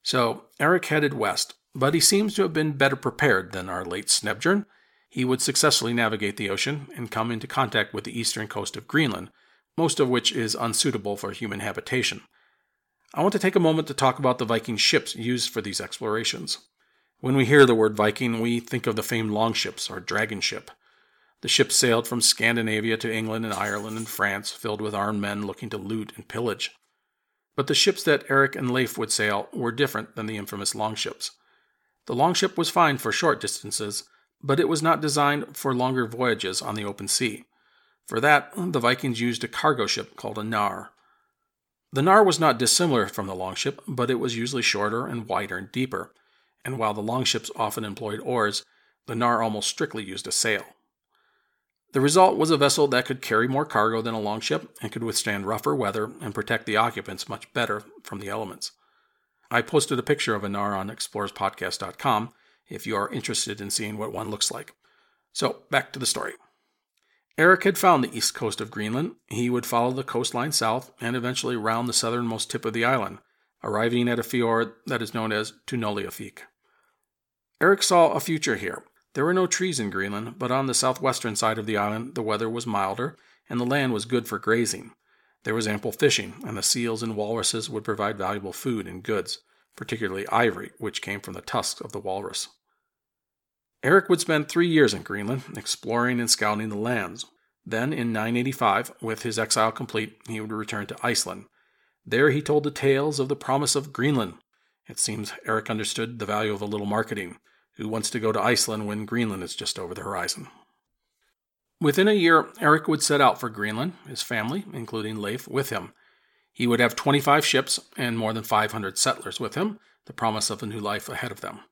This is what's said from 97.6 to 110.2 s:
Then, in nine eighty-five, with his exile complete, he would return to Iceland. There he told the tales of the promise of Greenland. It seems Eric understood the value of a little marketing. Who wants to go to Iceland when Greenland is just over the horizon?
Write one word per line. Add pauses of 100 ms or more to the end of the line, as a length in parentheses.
Then,
in
nine
eighty-five, (100)
with
his
exile
complete, (100)
he
would
return
to
Iceland. (600)
There
he
told
the
tales
of
the
promise
of
Greenland. (520)
It
seems (140)
Eric
understood
the
value
of
a
little
marketing. (400)
Who
wants
to
go
to
Iceland
when
Greenland
is
just
over
the
horizon? (1300)